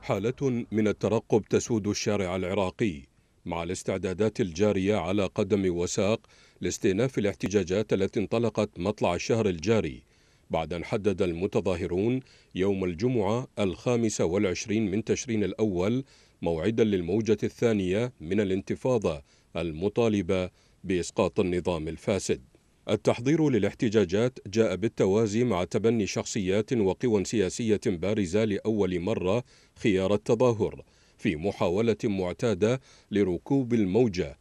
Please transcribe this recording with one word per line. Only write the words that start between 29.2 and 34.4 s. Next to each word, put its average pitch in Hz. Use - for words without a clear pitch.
خيار 95
التظاهر، 110
في 95
محاولة 101
معتادة 101
لركوب 104
الموجة 95